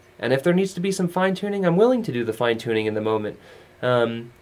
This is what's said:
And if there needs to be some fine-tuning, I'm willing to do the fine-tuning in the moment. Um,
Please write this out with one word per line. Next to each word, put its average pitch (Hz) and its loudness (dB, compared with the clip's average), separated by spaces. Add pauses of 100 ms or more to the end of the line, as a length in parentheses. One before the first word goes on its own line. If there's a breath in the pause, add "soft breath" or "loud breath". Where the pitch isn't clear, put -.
(180)
And 123 0
if 135 0
there 175 2
needs 190 0
to 180 -6
be 196 -2
some 185 -2
fine-tuning, 190 -2
I'm 170 2
willing 240 4
to 139 -4
do 120 -2
the 107 0
fine-tuning 113 0
in 107 0
the 107 -2
moment. 107 -2 (420 loud breath)
Um, 120 0